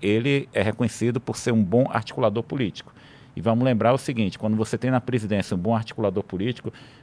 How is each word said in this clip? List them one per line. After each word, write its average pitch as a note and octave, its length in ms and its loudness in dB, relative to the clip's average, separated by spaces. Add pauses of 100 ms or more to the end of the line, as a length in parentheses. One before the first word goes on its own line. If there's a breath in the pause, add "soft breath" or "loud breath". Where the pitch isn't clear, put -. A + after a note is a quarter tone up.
ele B2 500 2
é G#2+ 100 0
reconhecido A#2+ 560 0
por A2 180 -4
ser - 160 -2
um A2 120 4
bom A#2 260 4
articulador A2+ 520 0
político. B2 500 -6 (420 loud breath)
E - 60 -8
vamos A2+ 240 2
lembrar A#2+ 300 4
o C3+ 40 2
seguinte: A2+ 400 -2
quando G#2+ 160 0
você A2 220 0
tem B2 140 -2
na B2+ 100 2
presidência G#2+ 560 -2
um - 20 -2
bom G#2+ 160 0
articulador G#2 480 -2
político, A2 480 -6 (320 loud breath)